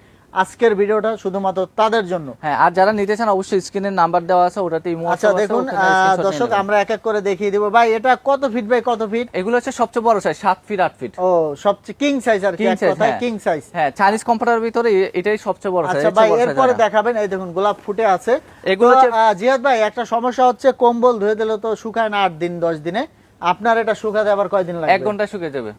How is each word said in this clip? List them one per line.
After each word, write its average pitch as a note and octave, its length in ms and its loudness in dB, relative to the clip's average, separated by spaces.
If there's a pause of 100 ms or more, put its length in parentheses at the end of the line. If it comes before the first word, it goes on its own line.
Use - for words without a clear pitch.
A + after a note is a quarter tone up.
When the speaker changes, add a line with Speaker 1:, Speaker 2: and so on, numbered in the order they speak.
(340)
Speaker 1:
আজকের G#3 420 0
ভিডিওটা G#3 420 0
শুধুমাত্র F#3+ 580 -4
তাদের G#3+ 320 0
জন্য। D#3+ 340 -6
Speaker 2:
হ্যাঁ, D3 140 -2
আর D#3+ 160 4
যারা F#3+ 200 4
নিতে G#3 260 -2
চান, A3+ 120 -2
অবশ্যই F#3+ 320 0
স্ক্রিনের G3 320 -6
নাম্বার F3 340 0
দেওয়া F3+ 180 4
আছে, F3+ 140 -4
ওটাতে E3+ 320 -4
ইমো E3 80 -4
Speaker 1:
আচ্ছা, E3+ 100 -4
Speaker 2:
WhatsApp F#3 280 2
আছে, G#3 100 0
Speaker 1:
দেখুন, A3 160 -2
Speaker 2:
ওখানে C4 140 -6
স্ক্রিনশট F#3+ 320 4
Speaker 1:
আহ, F#3+ 80 2
Speaker 2:
নিয়ে F3 60 -2
Speaker 1:
দর্শক, G3 180 -2
Speaker 2:
নেবেন। G#3 180 0
Speaker 1:
আমরা G3+ 220 0
এক G3+ 100 -2
এক G#3+ 100 -4
করে G#3 200 -2
দেখিয়ে G3 300 -2
দিব। G#3 180 0
ভাই, A3+ 240 4
এটা A#3+ 300 0
কত C4+ 300 0
ফিট A3+ 120 -4
বাই A#3 200 0
কত A3+ 260 -2
ফিট? A#3 220 -4
Speaker 2:
এগুলো G3+ 220 -4
হচ্ছে B3 160 -2
সবচেয়ে A3+ 340 -4
বড় A3 140 4
সাইজ, D#3+ 180 -2
সাত F#3+ 200 0 (100)
ফিট, G3+ 120 -4
আট E3+ 200 2
ফিট। A#2+ 200 -10
Speaker 1:
ও, E3 400 2
সবচেয়ে G3+ 400 -2
কিং C#4 220 0
সাইজ G3+ 240 0
আর G3 60 0
কি, E3 60 -8
Speaker 2:
কিং A3 100 0
Speaker 1:
এক F#3+ 120 -2
Speaker 2:
সাইজ, F#3+ 140 2
Speaker 1:
কথায় G3 160 0
Speaker 2:
হ্যাঁ। A2+ 100 -4
Speaker 1:
কিং A#3 200 -4
সাইজ। E3 240 -4 (100)
Speaker 2:
হ্যাঁ, D3+ 180 -2
চাইনিজ G#3 320 2
কম্পিউটারের A#3 380 0
ভিতরে A#3 300 -2
এ-, F#3+ 220 2
এটাই G3+ 240 -2
সবচেয়ে F#3+ 360 -6
বড় F3 120 0
সাইজ, F3+ 100 -2
Speaker 1:
আচ্ছা G#3 140 2
Speaker 2:
এর G3 40 -4
চেয়ে G#3+ 80 4
Speaker 1:
ভাই, A3 80 6
Speaker 2:
বড় A3 100 2
সাইজ B3 100 2
Speaker 1:
এরপরে B3+ 220 2
Speaker 2:
হয় A3 80 -2
না। A#3 40 4
Speaker 1:
দেখাবেন। G#3+ 340 0
এই G#3 100 -2
দেখুন, F#3+ 260 -6
গোলাপ F#3+ 320 0
ফুটে A3 200 -2
আছে। G#3+ 340 0 (240)
Speaker 2:
এগুলো F#3+ 260 2
Speaker 1:
তো, B3+ 60 6
Speaker 2:
হচ্ছে B3 220 4
Speaker 1:
আহ, A3 160 4
জিয়াদ A#3+ 280 0
ভাই, B3+ 180 2
একটা G#3+ 260 -2
সমস্যা B3 420 0
হচ্ছে, B3 240 2
কম্বল A#3+ 480 2
ধুয়ে G#3+ 160 0
দিলে A3 220 -2
তো A3 180 -4
শুকায় A3 340 -4
না G#3 140 -4
আট F#3 80 2
দিন, E3+ 280 -6
দশ E3 160 0
দিনে। F3 320 -6 (340)
আপনার A3+ 360 0
এটা A3 180 -2
শুকাতে G#3+ 340 -2
আবার G3+ 200 0
কয়দিন F3+ 260 -2
লাগবে? E3 180 2
Speaker 2:
এক F#3+ 100 0
ঘন্টায় G#3 280 -4
শুকিয়ে E3+ 200 -8
যাবে। A#2 280 -8